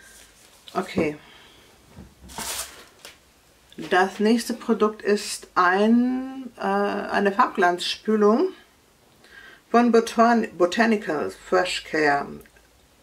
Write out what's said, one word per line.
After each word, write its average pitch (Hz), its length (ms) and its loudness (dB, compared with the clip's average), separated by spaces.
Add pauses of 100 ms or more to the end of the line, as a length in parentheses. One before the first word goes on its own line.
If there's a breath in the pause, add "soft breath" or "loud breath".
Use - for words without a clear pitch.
(720 loud breath)
Okay. 165 440 -4 (2500 loud breath)
Das 185 440 -2
nächste 226 340 2
Produkt 214 480 -2
ist - 540 -4
ein, 240 1000 2
äh, - 40 -14
eine 202 680 0
Farbglanzspülung 208 1160 2 (1200 loud breath)
von 233 200 4
Botan-, 226 640 4
Botanicals 180 800 0 (140)
Fresh 185 360 0
Care. 143 420 0 (760)